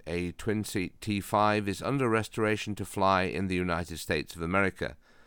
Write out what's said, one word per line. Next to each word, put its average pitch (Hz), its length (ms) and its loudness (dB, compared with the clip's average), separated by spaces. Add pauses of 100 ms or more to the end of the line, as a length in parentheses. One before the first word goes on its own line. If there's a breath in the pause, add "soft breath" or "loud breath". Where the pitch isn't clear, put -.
a 87 260 -2
twin-seat 101 680 -4
T 104 200 -2
five, 104 460 2
is 95 140 -2
under 127 300 2
restoration 107 640 0
to 98 100 -6
fly 95 380 4
in 92 260 -2
the 92 60 0
United 87 440 -2
States - 380 -4
of 82 60 -8
America, 90 540 0 (300 soft breath)